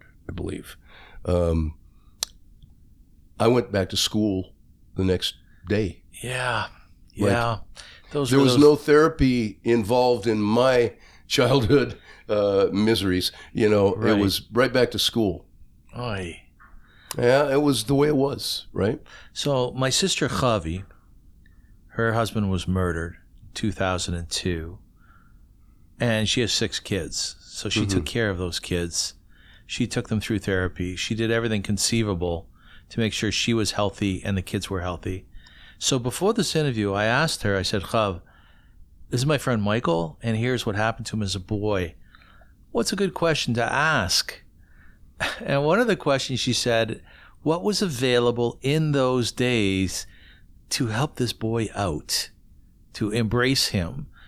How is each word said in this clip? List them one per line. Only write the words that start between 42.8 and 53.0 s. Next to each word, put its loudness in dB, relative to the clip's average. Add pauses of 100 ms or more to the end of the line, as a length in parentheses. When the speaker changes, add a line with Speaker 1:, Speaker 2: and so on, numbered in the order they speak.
Speaker 2:
a -4
good -2
question 0
to 0 (100)
ask?" -2 (760)
<laughs> -4
And 0
one 4
of 2
the 2
questions 0
she 0
said, 0 (400)
"What 0
was 0
available 2
in 2
those 2
days 0 (640)
to 0
help -2
this -2
boy -2
out, -4 (640)
to -4